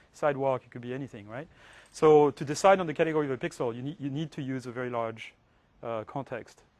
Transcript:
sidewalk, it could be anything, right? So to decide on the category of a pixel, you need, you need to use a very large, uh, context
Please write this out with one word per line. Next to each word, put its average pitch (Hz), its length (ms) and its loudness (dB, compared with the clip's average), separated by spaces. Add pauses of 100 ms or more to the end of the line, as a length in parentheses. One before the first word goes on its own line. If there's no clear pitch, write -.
(140)
sidewalk, 135 520 0
it - 60 -20
could 123 100 -14
be 123 120 -10
anything, 123 340 -12
right? 123 200 -14 (440)
So 151 400 8
to - 120 -10
decide 190 360 4
on 175 80 -2
the 151 60 -4
category 156 320 0
of 135 60 -4
a 127 60 -4
pixel, 131 380 -4
you 123 60 -10
need, 147 180 -8
you 139 100 -6
need 147 240 -6
to 156 80 -10
use 131 240 -6
a 123 60 -10
very 123 180 -8
large, 117 440 -6 (480)
uh, 113 220 -6
context - 600 -12 (160)